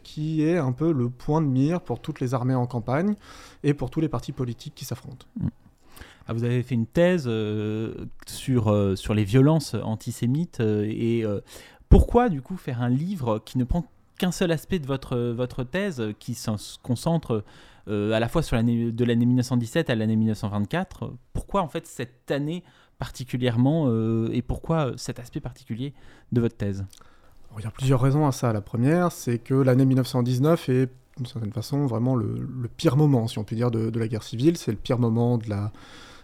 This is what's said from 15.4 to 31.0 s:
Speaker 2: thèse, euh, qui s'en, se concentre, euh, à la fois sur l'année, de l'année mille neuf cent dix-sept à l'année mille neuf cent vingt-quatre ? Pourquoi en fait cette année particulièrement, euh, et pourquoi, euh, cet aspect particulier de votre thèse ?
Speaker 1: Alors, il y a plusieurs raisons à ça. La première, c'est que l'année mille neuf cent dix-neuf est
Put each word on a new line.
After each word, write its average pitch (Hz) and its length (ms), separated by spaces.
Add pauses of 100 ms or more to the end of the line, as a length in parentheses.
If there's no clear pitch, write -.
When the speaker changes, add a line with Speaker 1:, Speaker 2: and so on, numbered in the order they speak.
Speaker 2:
thèse, 180 360
euh, 107 160
qui - 180
s'en, 110 240
se - 220
concentre, 127 640 (440)
euh, 104 240
à 113 80
la 113 80
fois 165 160
sur - 100
l'année, 117 380
de 117 120
l'année 117 220
mille 123 80
neuf 127 120
cent 127 100
dix-sept 123 340
à 123 60
l'année 110 180
mille 110 140
neuf 107 100
cent 110 100
vingt-quatre ? 110 640 (200)
Pourquoi - 300
en 165 40
fait 160 220
cette - 420
année 156 320 (380)
particulièrement, 127 880
euh, 113 440
et 120 100
pourquoi, 156 480
euh, - 60
cet 127 220
aspect 120 220
particulier 127 520 (380)
de 123 100
votre 117 160
thèse ? 101 280 (640)
Speaker 1:
Alors, 107 100
il 107 60
y - 20
a 110 60
plusieurs 135 280
raisons 139 280
à 131 40
ça. 123 200
La 107 80
première, 156 500
c'est 120 280
que - 160
l'année 131 320
mille 131 100
neuf 127 100
cent 123 160
dix-neuf 127 460
est 131 200 (280)